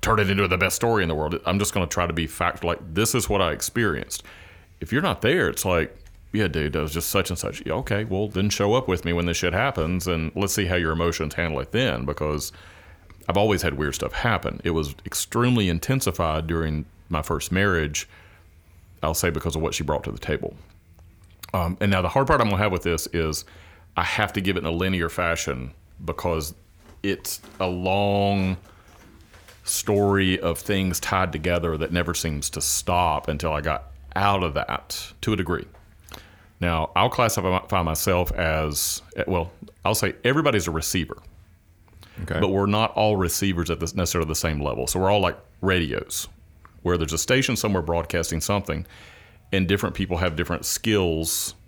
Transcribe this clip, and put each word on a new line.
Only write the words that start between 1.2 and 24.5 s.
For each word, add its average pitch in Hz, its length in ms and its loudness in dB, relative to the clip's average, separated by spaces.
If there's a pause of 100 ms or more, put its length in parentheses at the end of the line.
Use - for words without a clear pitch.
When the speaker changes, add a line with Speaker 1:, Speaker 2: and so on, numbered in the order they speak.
Speaker 1:
I'm 92 140 2
just 101 140 0
gonna 90 140 0
try 90 180 0
to 85 80 -2
be 80 140 -2
fact, - 380 -2
like, 85 140 0 (140)
this 107 220 2
is 113 140 0
what 101 120 2
I 85 120 2
experienced. 80 720 -2 (580)
If - 100 -8
you're 131 100 0
not 165 200 -2
there, 135 280 2
it's - 160 -4
like, 85 320 0 (340)
"Yeah, 101 160 0
dude, 76 260 -2
that 80 80 0
was 76 120 -4
just 82 160 -4
such - 220 0
and 87 80 -4
such." - 260 -6
Yeah, - 80 -2
okay, 107 320 -2
well, 104 220 -2
then 101 240 0
show 101 240 2
up 127 120 0
with 90 180 0
me 87 60 0
when 85 140 2
this 85 120 0
shit 87 160 0
happens, 90 540 0
and 82 280 0
let's 98 180 0
see 101 140 0
how 90 80 2
your 82 160 2
emotions 82 420 0
handle 80 260 -2
it 65 120 -8
then, 90 340 0
because 76 460 -4 (760)
I've 90 100 2
always 101 260 4
had 76 100 2
weird 71 220 -2
stuff - 180 -4
happen. - 500 -2
It 87 60 0
was 78 240 0 (120)
extremely 120 640 2
intensified 85 800 0
during 80 380 0 (240)
my 78 140 0
first - 280 -4
marriage, 87 560 2 (960)
I'll 78 120 0
say, 87 160 2
because 78 240 -4
of 80 80 -2
what - 100 -2
she - 100 -4
brought 73 220 -2
to - 60 -6
the - 80 -10
table. - 360 -4 (1000)
Um, 87 260 0
and 101 100 2
now 92 120 4
the 87 60 0
hard 135 180 4
part 151 120 4
I'm 113 100 4
gonna 98 120 2
have 104 100 2
with 87 120 -2
this 82 300 0
is 78 300 0 (520)
I 85 80 2
have - 300 0
to 101 80 -2
give 92 160 0